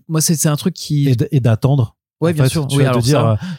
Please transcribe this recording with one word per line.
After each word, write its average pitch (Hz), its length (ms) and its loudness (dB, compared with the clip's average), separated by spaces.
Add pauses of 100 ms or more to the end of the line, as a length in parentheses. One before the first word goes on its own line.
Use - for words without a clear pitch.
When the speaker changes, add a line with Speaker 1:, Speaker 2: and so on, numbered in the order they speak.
Speaker 1:
moi, 160 120 -2
c'est, 160 160 0
c'est 156 140 0
un 147 60 0
truc 165 180 -4
qui 143 360 -2
Speaker 2:
Et 127 60 4
d-, 147 160 -2
et 147 80 2
d'attendre. 120 560 0 (260)
Speaker 1:
Ouais, 165 100 0
Speaker 2:
En - 20 0
Speaker 1:
bien 151 120 0
Speaker 2:
fait, 131 40 2
Speaker 1:
sûr. 151 160 -4
Speaker 2:
tu 135 120 -2
Speaker 1:
Oui, 143 60 4
Speaker 2:
vas 135 60 2
te - 40 0
Speaker 1:
alors 123 100 0
Speaker 2:
dire, 139 160 2
Speaker 1:
ça 113 120 2
Speaker 2:
euh, 110 40 2 (240)